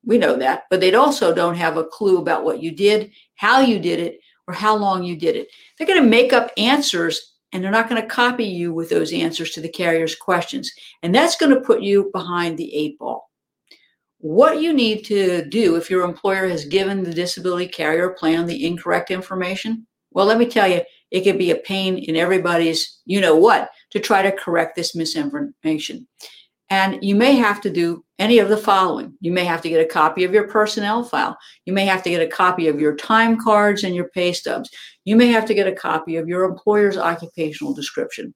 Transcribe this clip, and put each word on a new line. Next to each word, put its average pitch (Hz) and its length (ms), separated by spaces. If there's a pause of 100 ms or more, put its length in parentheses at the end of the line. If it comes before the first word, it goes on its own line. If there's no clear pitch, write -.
We 233 140
know 147 200
that, 127 320
but 185 120
they 185 140
also 254 380
don't 170 220
have 165 220
a 160 60
clue 185 340
about 160 260
what - 180
you 165 100
did, 208 400 (240)
how 233 240
you 233 200
did 170 200
it, 170 200 (280)
or 180 80
how 214 200
long 190 280
you 175 120
did 160 200
it. - 120 (300)
They're 311 100
gonna 370 140
make 247 320
up 233 240
answers, 208 800 (180)
and 185 100
they're 190 60
not 226 200
gonna 220 160
copy 247 400
you 175 280
with 165 160
those 165 240
answers 165 380
to 156 100
the 165 80
carrier's 165 460
questions. 175 560 (320)
And 175 100
that's 320 220
gonna 269 260
put - 200
you 196 300
behind 175 460
the - 180
eight 151 220
ball. 120 320 (880)
What 285 440
you 330 120
need 220 320
to 180 400
do 175 300
if 170 160
your 185 120
employer 190 440
has 156 180
given 190 380
the 170 100
disability 175 540
carrier 165 420
plan 165 380
the 156 180
incorrect 175 460
information, 190 760 (260)
well, 196 140
let 226 140
me 240 80
tell 208 200
you, 175 140 (300)
it 185 100
can 190 160
be 175 140
a 151 40
pain 190 440
in 160 160
everybody's 170 880
you-know-what 180 640 (220)
to 208 80
try 196 240
to 196 80
correct 170 440
this 170 200
misinformation. 151 1120 (640)
And 196 340
you 196 120
may 254 200
have 208 260
to 202 80
do 170 360 (120)
any 220 200
of 202 100
the 214 80
following. 190 640
You 170 140
may 180 100
have 165 200
to 160 60
get 160 120
a 160 80
copy 160 340
of 180 100
your 214 140
personnel 214 560
file. - 340 (280)
You 180 80
may 196 120
have 185 180
to 180 60
get 170 120
a 165 60
copy 180 400
of 143 120
your 151 160
time 226 420
cards 208 460
and 185 100
your 175 140
pay 180 240
stubs. - 380 (340)
You 208 140
may 240 100
have 220 200
to 220 60
get 190 140
a 190 60
copy 160 420
of 165 140
your 180 160
employer's 202 500
occupational 170 800
description. - 600